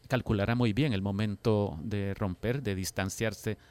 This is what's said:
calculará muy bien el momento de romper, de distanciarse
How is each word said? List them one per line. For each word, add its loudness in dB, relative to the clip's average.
calculará 2
muy 4
bien 2
el 0
momento 0
de -2
romper, -2
de -2
distanciarse -4